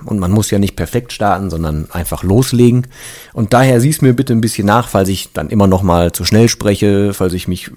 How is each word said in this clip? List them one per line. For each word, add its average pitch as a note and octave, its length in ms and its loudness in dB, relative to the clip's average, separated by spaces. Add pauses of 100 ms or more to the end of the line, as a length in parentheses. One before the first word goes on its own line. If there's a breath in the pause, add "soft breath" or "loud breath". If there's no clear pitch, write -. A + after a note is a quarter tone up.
Und G#2 140 -4
man F2+ 140 -2
muss G#2 180 0
ja G#2 80 0
nicht G2+ 160 0
perfekt - 380 -6
starten, G2 360 -2
sondern D#2+ 440 -4
einfach E2+ 320 -6
loslegen. A#2+ 640 2 (440 loud breath)
Und A2 200 -4
daher B2+ 280 4
sieh's D3+ 220 0
mir C3 120 6
bitte C3 180 -2
ein A2+ 80 2
bisschen G#2+ 260 -2
nach, A2+ 220 2
falls F#2+ 200 0
ich F#2+ 240 -6
dann D2+ 160 -8
immer G2+ 200 2
noch F#2+ 140 2
mal F2 280 2
zu - 140 -6
schnell A2 240 4
spreche, G2+ 640 0
falls F#2 200 -2
ich F#2 120 -8
mich F2+ 300 -8